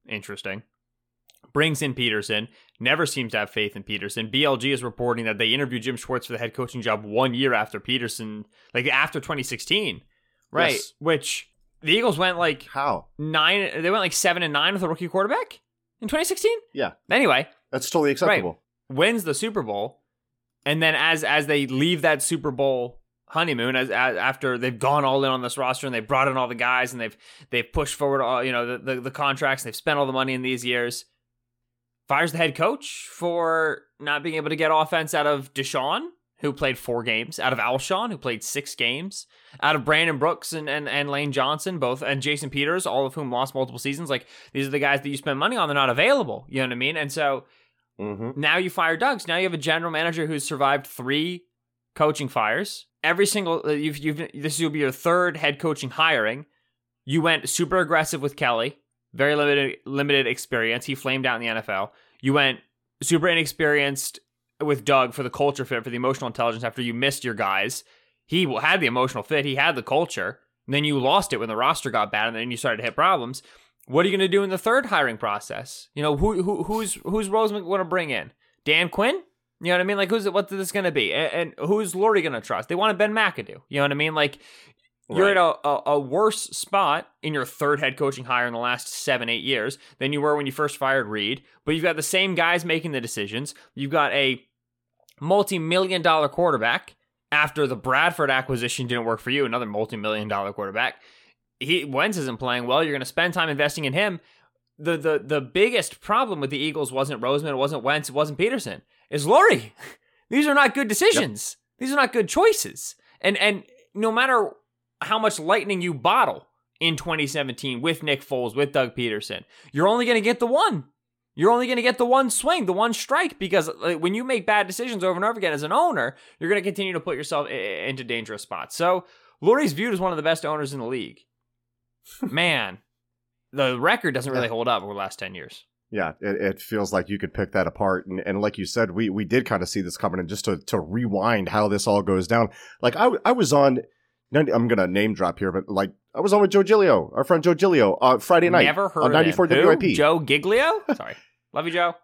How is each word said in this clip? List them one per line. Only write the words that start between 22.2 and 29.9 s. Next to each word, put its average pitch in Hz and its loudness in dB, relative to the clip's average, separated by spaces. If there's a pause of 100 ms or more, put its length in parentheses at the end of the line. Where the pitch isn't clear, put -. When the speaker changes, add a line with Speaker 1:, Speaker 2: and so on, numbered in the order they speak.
Speaker 1:
Super 151 -2
Bowl 127 -2 (280)
honeymoon, 131 0
as, 127 0
as, 120 2
after 127 -2
they've 120 -4
gone 139 2
all 135 2
in 135 2
on 127 -2
this 123 -6
roster 127 -2
and 127 -6
they've 110 -4
brought 135 2
in 131 -2
all 127 0
the 120 -8
guys 123 0
and 123 -12
they've, 110 -8 (340)
they've 120 -2
pushed 151 -4
forward 139 0
all, 123 0
you 131 -2
know, 120 -2
the, 123 -6
the, 127 -6
the 127 -8
contracts, 139 -2
they've 113 -10
spent 151 -2